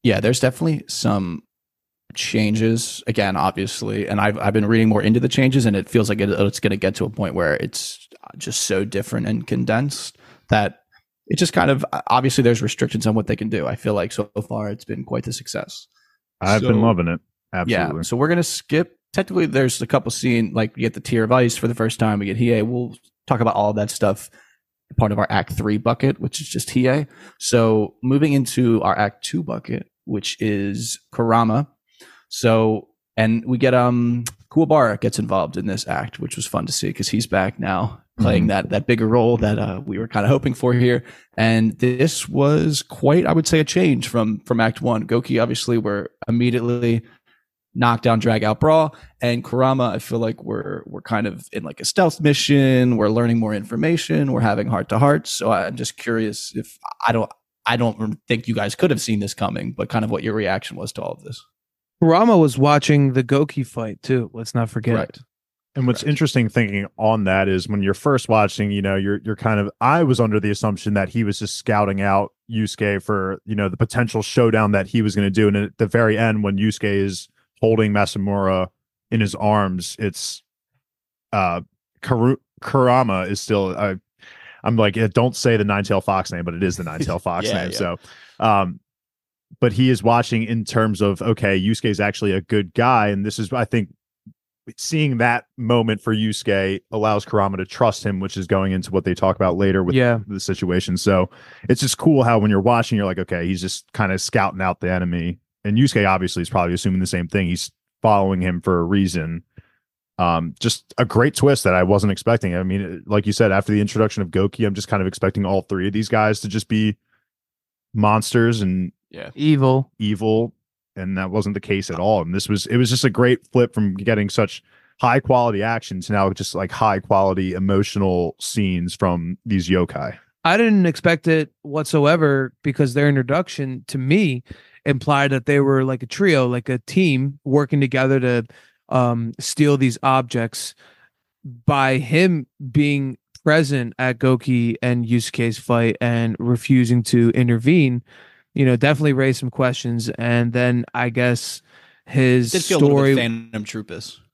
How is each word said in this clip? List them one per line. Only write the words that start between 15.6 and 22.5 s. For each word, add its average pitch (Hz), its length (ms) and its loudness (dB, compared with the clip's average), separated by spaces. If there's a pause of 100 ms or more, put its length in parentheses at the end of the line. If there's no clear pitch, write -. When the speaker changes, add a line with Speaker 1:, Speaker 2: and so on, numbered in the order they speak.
Speaker 2:
I've 101 220 2
been 123 120 2
Speaker 1:
So, 107 60 4
Speaker 2:
loving 98 260 2
it. 85 140 -4 (320)
Speaker 1:
yeah, 92 80 -4
Speaker 2:
Absolutely. 82 440 -2
Speaker 1:
so 120 120 -6
we're 143 120 0
gonna 175 140 0
skip, - 560 -4 (140)
technically 185 340 -2
there's 135 340 0
a 117 60 -4
couple 127 240 -2
scene, 117 440 0
like, 110 200 -2
we - 60 -12
get 113 140 -2
the - 60 -12
Tear 113 240 0
of 113 60 -2
Ice 123 260 4
for - 120 -2
the 120 60 -2
first 110 260 -2
time, 107 180 2
we 101 80 -4
get 98 120 -4
Hiei. 117 280 2